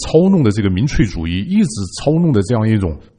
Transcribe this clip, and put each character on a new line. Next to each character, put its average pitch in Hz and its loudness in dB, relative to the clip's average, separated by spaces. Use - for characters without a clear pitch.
操 175 2
弄 180 4
的 104 4
这 107 -2
个 98 2
民 92 0
粹 - 0
主 85 -6
义， 90 -4
一 180 -2
直 156 0
操 - -2
弄 165 2
的 107 2
这 113 -2
样 110 0
一 110 2
种 85 -2